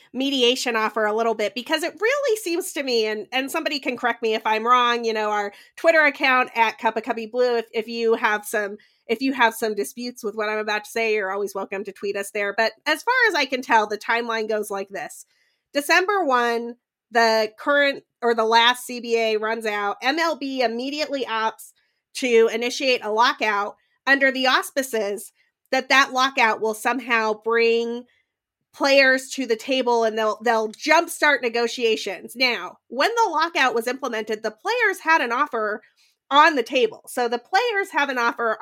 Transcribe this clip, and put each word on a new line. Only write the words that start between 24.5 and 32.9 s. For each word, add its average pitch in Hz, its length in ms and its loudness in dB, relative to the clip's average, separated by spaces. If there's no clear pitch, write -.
that 262 180 0
that 269 240 4
lockout 254 480 2
will 220 140 -2
somehow 226 680 -2
bring 233 640 0
players 269 580 4
to 262 160 -6
the 220 100 0
table 240 480 0
and 220 120 -2
they'll, 220 260 -2
they'll 220 260 0
jumpstart 302 760 2
negotiations. 226 920 -2
Now, 226 420 -2
when 285 220 0